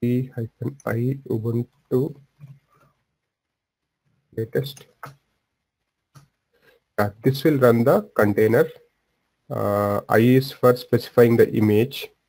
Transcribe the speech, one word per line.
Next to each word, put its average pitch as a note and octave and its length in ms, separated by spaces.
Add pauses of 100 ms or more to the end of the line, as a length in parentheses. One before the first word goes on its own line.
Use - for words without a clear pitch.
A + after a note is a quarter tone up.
T B2 340
hyphen A#2+ 520
I A#2+ 320 (100)
Ubuntu A#2 880 (2250)
latest. - 520 (2000)
Yeah, G#2 120 (120)
this C3+ 220
will D#3 140
run A#2 260
the F3 180 (120)
container. A2 520 (840)
Uh, G#2 580
I A2 100
is B2+ 320
for B2 260
specifying A#2+ 600
the A2 160
image, A2 560 (200)